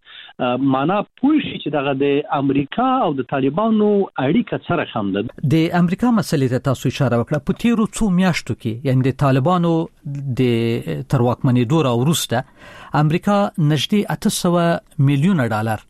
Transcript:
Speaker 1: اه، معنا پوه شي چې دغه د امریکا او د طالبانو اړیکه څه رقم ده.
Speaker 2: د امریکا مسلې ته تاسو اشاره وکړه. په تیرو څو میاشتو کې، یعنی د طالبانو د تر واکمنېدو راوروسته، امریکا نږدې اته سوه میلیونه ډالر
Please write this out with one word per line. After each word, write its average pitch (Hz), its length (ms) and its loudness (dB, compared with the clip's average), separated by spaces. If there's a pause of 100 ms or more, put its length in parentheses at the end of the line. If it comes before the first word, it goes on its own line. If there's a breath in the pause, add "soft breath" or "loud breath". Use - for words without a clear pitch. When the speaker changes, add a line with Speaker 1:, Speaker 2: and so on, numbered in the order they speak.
(400 loud breath)
Speaker 1:
اه، 123 160 0
معنا 139 460 0
پوه 285 380 0
شي - 180 -6
چې 151 120 -10
دغه 143 240 -2
د 139 380 0
امریکا 143 580 0 (140)
او 165 100 0
د 131 80 -4
طالبانو 202 840 0 (140)
اړیکه 156 360 0
څه - 140 -8
رقم 110 400 -2
ده. 101 100 0 (240)
Speaker 2:
د 160 280 2
امریکا 180 360 2
مسلې 160 400 0
ته 127 80 0
تاسو 131 320 -2
اشاره 120 320 0
وکړه. 151 180 -2
په - 140 -2
تیرو 226 300 0
څو 214 260 -2
میاشتو 175 440 0
کې، 110 300 -6
یعنی 131 180 2
د 127 180 0
طالبانو 165 680 2 (520)
د - 20 0 (680)
تر 131 120 2
واکمنېدو 123 640 0
راوروسته، 127 600 0 (500 loud breath)
امریکا 175 680 0
نږدې 156 500 0
اته 156 200 -2
سوه 170 500 0 (200)
میلیونه 143 480 2
ډالر 107 420 -2